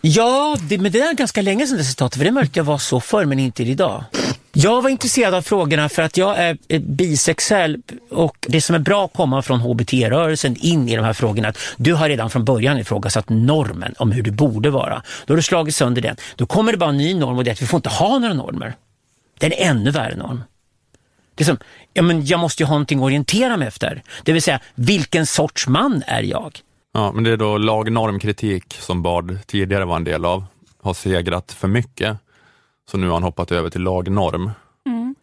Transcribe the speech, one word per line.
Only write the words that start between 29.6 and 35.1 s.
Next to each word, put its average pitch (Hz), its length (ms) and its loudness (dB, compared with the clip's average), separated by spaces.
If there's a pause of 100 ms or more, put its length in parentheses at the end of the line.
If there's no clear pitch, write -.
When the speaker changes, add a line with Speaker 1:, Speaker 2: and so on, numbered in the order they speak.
Speaker 2:
var 85 120 -2
en 85 80 -2
del 85 200 -2
av 92 200 0 (380)
har 95 120 -2
segrat 90 580 -2
för - 160 -4
mycket. 110 480 -2 (760)
Så - 60 -6
nu 92 100 0
har 87 80 0
han 85 80 0
hoppat 87 300 -4
över 85 180 -2
till 90 120 -6
lagnorm, 92 680 -2 (360)
Speaker 3:
Mm. 247 360 -6